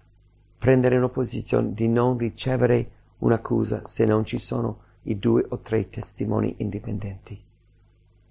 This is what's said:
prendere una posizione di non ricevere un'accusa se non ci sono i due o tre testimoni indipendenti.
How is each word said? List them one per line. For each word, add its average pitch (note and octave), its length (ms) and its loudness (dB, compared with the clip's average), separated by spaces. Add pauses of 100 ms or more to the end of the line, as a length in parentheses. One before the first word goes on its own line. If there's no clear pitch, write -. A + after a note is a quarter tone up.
(580)
prendere B2+ 380 6
una B2+ 120 4
posizione A#2 680 -2
di A2 140 0
non A#2+ 280 2
ricevere A#2+ 720 0 (280)
un'accusa A2 680 0
se - 180 0
non G#2+ 200 2
ci B2 140 -6
sono A#2 440 -6 (200)
i G#2 160 -4
due A#2 300 2
o A#2 100 -6
tre A2 300 -2
testimoni G#2+ 680 -4
indipendenti. G2+ 840 -8 (840)